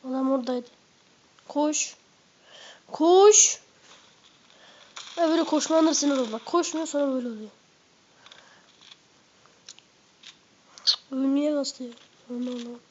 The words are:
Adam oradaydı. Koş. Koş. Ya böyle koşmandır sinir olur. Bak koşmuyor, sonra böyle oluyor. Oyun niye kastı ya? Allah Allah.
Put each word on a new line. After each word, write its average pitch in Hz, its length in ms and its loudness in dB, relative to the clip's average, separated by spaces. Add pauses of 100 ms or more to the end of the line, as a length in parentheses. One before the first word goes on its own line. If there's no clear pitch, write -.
Adam 262 220 -2
oradaydı. 247 360 -4 (800)
Koş. 302 480 -4 (960)
Koş. 381 680 6 (1600)
Ya 339 120 0
böyle 330 140 2
koşmandır 320 500 2
sinir 285 240 0
olur. 233 140 -4
Bak 220 140 -10
koşmuyor, 320 420 -2
sonra 285 260 -2
böyle 247 140 -6
oluyor. 214 220 -12 (3500)
Oyun 269 240 -2
niye 294 180 0
kastı 277 300 -6
ya? 240 60 -14 (400)
Allah 247 200 -8
Allah. 240 300 -12 (120)